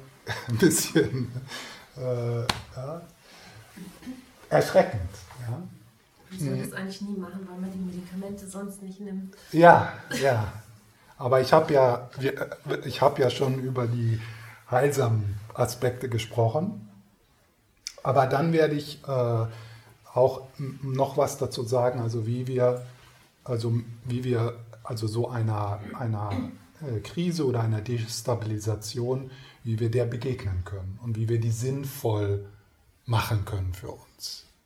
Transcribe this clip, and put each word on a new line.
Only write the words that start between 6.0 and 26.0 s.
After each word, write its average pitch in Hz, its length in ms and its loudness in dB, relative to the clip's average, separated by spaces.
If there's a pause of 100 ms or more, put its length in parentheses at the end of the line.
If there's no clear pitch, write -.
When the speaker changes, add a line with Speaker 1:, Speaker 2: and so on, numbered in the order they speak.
Speaker 2:
Man 185 100 -10
sollte 131 160 0
Speaker 1:
Mhm. 127 80 -2
Speaker 2:
es - 100 -8
eigentlich 190 280 -8
nie 202 160 -6
machen, 185 320 -8
weil 180 120 -10
man 190 100 -6
die 185 80 -8
Medikamente 185 680 -8
sonst 190 340 -10
nicht 190 180 -12
nimmt. 190 360 -8 (180)
Speaker 1:
Ja, 165 400 10 (280)
ja. 113 300 2 (680)
Aber 131 240 4
ich - 120 2
hab 156 180 8
ja, 127 380 6 (100)
wir, - 680 -4
ich - 160 -4
hab 139 160 6
ja 131 120 6
schon 131 300 0
über 127 280 -2
die 117 320 0 (500)
heilsamen 123 680 2 (140)
Aspekte 123 560 -2
gesprochen. 117 800 0 (1120)
Aber 139 240 4
dann 170 260 2
werde 151 220 6
ich, - 320 -6
äh, 117 380 2 (680)
auch 127 280 4 (180)
m-, 135 240 -8
noch 135 340 0
was 139 200 2
dazu 127 260 -4
sagen, 123 380 2
also 113 260 -2
wie 123 200 -2
wir, 123 380 2 (600)
also 117 280 0 (300)
wie 123 220 -4
wir, 117 320 0 (260)
also 113 240 -4
so 117 220 -2
einer, 107 500 -2 (180)
einer, 107 340 -2 (500)